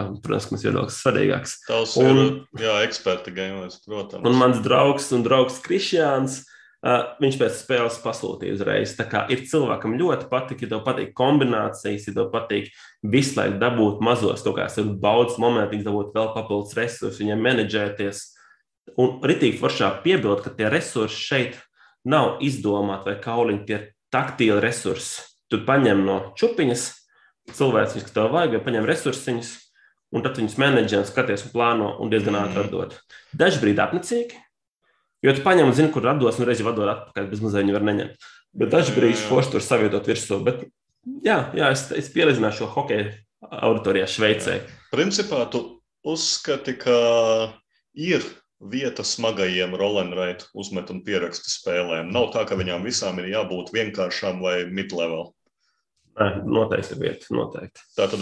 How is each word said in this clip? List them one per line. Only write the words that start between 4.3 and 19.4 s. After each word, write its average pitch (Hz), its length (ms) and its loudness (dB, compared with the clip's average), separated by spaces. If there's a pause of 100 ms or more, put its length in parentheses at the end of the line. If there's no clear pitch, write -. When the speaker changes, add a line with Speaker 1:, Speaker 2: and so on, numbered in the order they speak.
Speaker 1:
mans 127 240 4
draugs 139 500 2
un 120 140 2
draugs 127 340 2
Krišjāns, 147 760 0 (480)
ā, 127 100 2 (220)
viņš 135 240 2
pēc 123 180 2
spēles 117 420 0
pasūtīja 95 540 -6
uzreiz. 101 420 -2
Tā 117 140 -4
kā 104 180 0
ir 131 160 0
cilvēkam 113 540 0
ļoti 156 320 0
patika, 127 380 -4
ja 110 80 -4
tev 104 100 -6
patīk 113 280 -2
kombinācijas, 113 920 2
ja 101 80 -10
tev 95 160 0
patīk 104 400 -2 (300)
visu 120 400 2
laiku 101 200 0
dabūt 107 460 4
mazos 107 400 2
kaut - 140 0
kāds - 180 -4 (160)
baudas 110 480 2
momentiņus, 107 460 2
dabūt 101 260 -4
vēl 110 200 0
papildus 104 440 -4
resursus, 113 420 -4
viņiem 104 220 0
menedžēties. 104 800 0 (800)
Un 127 200 2
ritīgi 135 360 2